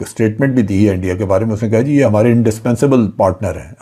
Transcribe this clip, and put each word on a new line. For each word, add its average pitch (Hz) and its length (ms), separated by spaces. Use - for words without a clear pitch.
स्टेटमेंट 117 520
भी 123 80
दी 98 220
है 101 80
इंडिया 90 220
के 101 80
बारे 95 220
में। 110 80
उसने 104 160
कहा, 110 120
"जी, 143 160
ये 139 60
हमारे 110 280
indispensable 117 760
partner 92 500
हैं, - 240